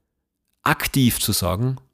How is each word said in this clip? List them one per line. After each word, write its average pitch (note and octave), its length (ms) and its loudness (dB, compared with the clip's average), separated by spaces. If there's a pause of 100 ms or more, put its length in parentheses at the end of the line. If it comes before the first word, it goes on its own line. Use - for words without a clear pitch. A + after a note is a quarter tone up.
(640)
aktiv - 560 2
zu - 120 -2
sagen, G#2 460 -2 (160)